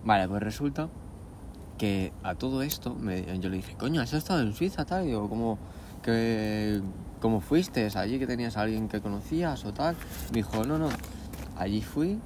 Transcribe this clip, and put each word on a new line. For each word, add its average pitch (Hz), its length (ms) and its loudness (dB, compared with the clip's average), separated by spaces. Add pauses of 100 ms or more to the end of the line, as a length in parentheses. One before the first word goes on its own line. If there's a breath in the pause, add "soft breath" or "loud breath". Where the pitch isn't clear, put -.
Vale, 98 240 6
pues 101 160 2
resulta 143 460 0 (880)
que 98 340 2 (120)
a 92 120 -2
todo 131 280 0
esto, 127 320 -4
me, 92 440 -2
yo 90 100 0
le 95 80 -2
dije, - 180 -6
"Coño, 143 260 2
¿has 117 120 -2
estado 156 280 2
en 107 120 2
Suiza, 175 320 0
tal?". 185 200 0
Y - 20 0
digo, 107 220 0
"¿Cómo, 113 280 0 (440 loud breath)
qué, 107 800 2 (400)
cómo 113 180 4
fuiste? 139 560 2
¿Allí 104 240 0
que 131 80 0
tenías 117 300 0
a 104 40 2
alguien 110 280 2
que 107 100 0
conocías 135 640 0
o 104 100 -4
tal?". 170 220 2 (360 loud breath)
Me 120 60 2
dijo, 110 280 2
"No, 151 140 2
no, 156 100 2 (680 loud breath)
allí 101 240 2
fui 175 440 2